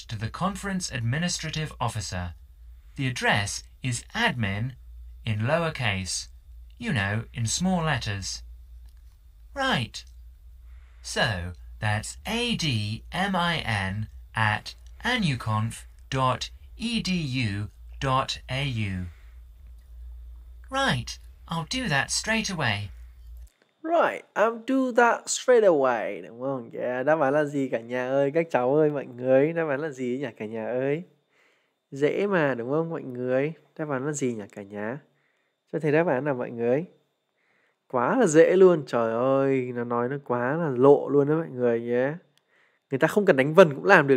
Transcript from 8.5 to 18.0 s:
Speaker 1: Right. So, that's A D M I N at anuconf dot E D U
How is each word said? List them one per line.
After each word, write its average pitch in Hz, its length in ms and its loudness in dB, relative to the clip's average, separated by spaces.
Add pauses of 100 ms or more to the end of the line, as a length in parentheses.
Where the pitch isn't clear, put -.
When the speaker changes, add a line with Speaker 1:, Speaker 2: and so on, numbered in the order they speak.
Speaker 1:
Right. 247 500 -2 (1000)
So, 95 500 -2 (280)
that's 110 460 -2
A 233 280 -2
D 113 480 -2 (100)
M 190 220 -2
I 170 300 0
N 101 440 -4 (260)
at 107 400 -2 (280)
anuconf 123 840 -2 (240)
dot 131 400 0 (260)
E 226 260 -2
D 185 100 -4
U 123 560 -2 (340)